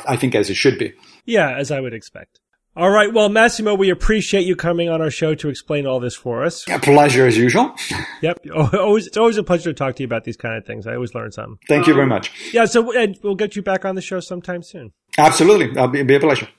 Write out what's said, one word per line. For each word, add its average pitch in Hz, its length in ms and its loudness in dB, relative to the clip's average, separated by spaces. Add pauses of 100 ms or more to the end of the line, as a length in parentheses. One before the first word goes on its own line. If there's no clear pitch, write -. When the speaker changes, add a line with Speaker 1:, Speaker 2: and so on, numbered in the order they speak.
Speaker 1:
I 131 100 -2
think, 127 160 -2
as 101 160 0
it 95 60 -4
should - 240 2
be. 107 140 -6 (320)
Speaker 2:
Yeah, 170 300 0
as 139 160 -8
I 139 80 -4
would 127 140 -10
expect. - 460 -20 (360)
All 175 140 2
right. 208 240 4
Well, 214 160 4
Massimo, 220 460 2
we 196 160 2
appreciate 196 560 0
you 180 80 0
coming 170 340 -2
on 165 100 -2
our 156 120 -2
show 156 240 -2
to 156 140 -8
explain 143 360 -6
all 131 140 -2
this 120 160 -6
for 120 280 -6
us. - 240 -6
Speaker 1:
A 180 120 -4
pleasure 143 480 6
as 113 100 2
usual. 123 380 2 (480)
Speaker 2:
Yep. 170 260 -4
<laughs> 160 60 -10 (180)
Always, 208 320 2
it's - 120 -12
always 226 200 2
a 202 60 -2
pleasure 175 280 -2
to 135 40 -6
talk 135 220 -4
to - 60 -8
you 127 40 -6
about 113 160 -4
these 120 140 -12
kind 113 200 -8
of 107 80 -12
things. 110 220 -12
I 117 80 -8
always 123 180 -8
learn 110 180 -10
something. 110 360 -16
Speaker 1:
Thank 147 180 2
you 160 80 6
very 139 120 4
Speaker 2:
Um, 127 40 2
Speaker 1:
much. 101 220 -4 (200)
Speaker 2:
yeah. 226 140 4
So, 233 320 0
and 214 240 0
we'll 202 140 -2
get 202 200 -4
you 202 60 -8
back 190 240 -4
on 190 80 -4
the 190 80 -8
show 185 200 -8
sometime 175 420 -10
soon. 131 280 -20 (280)
Speaker 1:
Absolutely. 160 580 4
I'll 127 100 2
be, 139 140 -2
be 135 140 4
a 139 40 6
pleasure. 143 280 0 (120)